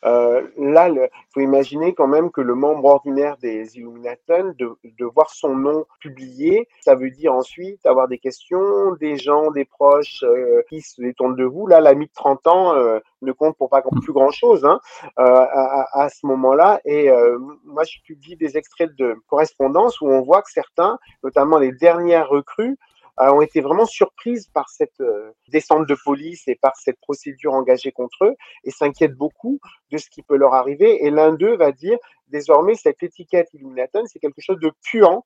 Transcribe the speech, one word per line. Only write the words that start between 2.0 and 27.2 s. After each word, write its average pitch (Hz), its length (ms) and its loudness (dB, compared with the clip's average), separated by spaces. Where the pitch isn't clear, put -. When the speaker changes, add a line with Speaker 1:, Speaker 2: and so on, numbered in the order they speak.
Speaker 1:
même 156 240 0
que 147 120 -8
le 123 120 -4
membre 139 320 -2
ordinaire 143 520 0
des 110 380 -10
Illuminaten, 123 800 -6
de, 123 300 -10
de 120 220 -12
voir 151 260 0
son 139 240 -6
nom 147 300 -4
publié, 139 680 -4
ça 139 120 4
veut 131 160 -2
dire 135 240 -2
ensuite 175 540 -8
avoir 131 200 2
des 127 120 -8
questions, 196 800 -4
des 147 180 -6
gens, 147 320 0
des 143 160 -6
proches, 143 560 0
euh, 120 480 2
qui 156 120 -14
se - 200 -20
détournent 127 360 -4
de 127 60 -2
vous. 147 220 -6
Là, 170 160 6
l'ami 147 240 4
de - 80 -20
trente 139 320 -2
ans, 180 300 2
euh, 117 240 0
ne 135 80 -6
compte 156 260 -4
pour 131 140 -4
pas 135 100 2
grand-, 131 140 0
Speaker 2:
Mm. 127 60 -2
Speaker 1:
plus 151 120 -10
grand-chose, 143 500 2
hein, 170 160 4
euh, 127 60 2
à, 131 580 4
à, 139 220 -2
à 143 60 -2
ce - 180 -12
moment-là. 139 580 2
Et, 147 240 0
euh, 120 300 4
moi, 151 200 -6
je 160 220 -10
publie 156 300 -20
des 156 220 -6
extraits 156 380 -8
de 127 200 -4
correspondance 156 760 0
où 151 60 -4
on 135 140 2
voit 170 220 2
que - 80 -18
certains, 180 480 -4
notamment 143 340 0
les 135 140 0
dernières 170 580 2
recrues, 214 480 -4
euh, 139 140 4
ont 147 80 4
été 156 180 -2
vraiment 156 260 0
surprises 226 680 -6
par 139 160 -6
cette, - 320 -8
euh, 110 300 -6
descente 156 380 0
de 139 80 0
police 151 420 -8
et 123 80 -4
par - 220 -2
cette - 240 -6
procédure 139 520 -10